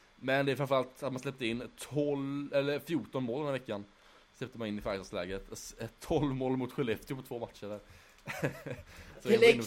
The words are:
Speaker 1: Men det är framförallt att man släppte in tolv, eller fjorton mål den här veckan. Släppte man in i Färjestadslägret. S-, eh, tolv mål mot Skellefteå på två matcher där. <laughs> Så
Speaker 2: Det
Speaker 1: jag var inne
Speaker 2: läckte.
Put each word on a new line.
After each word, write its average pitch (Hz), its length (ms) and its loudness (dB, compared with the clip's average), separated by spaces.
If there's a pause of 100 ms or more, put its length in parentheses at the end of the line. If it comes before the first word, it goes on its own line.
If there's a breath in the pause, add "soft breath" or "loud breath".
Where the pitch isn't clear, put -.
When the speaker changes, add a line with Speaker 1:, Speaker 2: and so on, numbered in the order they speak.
(160 loud breath)
Speaker 1:
Men 135 300 2
det 139 60 4
är 127 40 0
framförallt 131 460 2
att 131 100 -2
man 127 100 -4
släppte 135 240 -4
in 117 160 0 (160)
tolv, 143 760 -2
eller 143 240 4
fjorton 135 440 -2
mål 123 160 -2
den 151 80 -2
här 139 60 0
veckan. 107 320 -4 (500 loud breath)
Släppte 117 240 -10
man 113 100 -4
in 104 100 -2
i - 40 -6
Färjestadslägret. 95 680 -4
S-, - 260 -14
eh, 117 80 -6 (140)
tolv 143 340 2
mål 131 220 0
mot 127 160 -2
Skellefteå 127 440 -2
på 127 60 -10
två 123 160 -8
matcher 110 280 -10
där. 104 140 -8 (440 loud breath)
<laughs> - 260 -4 (720 loud breath)
Så - 60 -6
Speaker 2:
Det - 60 8
Speaker 1:
jag - 60 8
var 233 80 10
inne 233 80 10
Speaker 2:
läckte. - 100 -2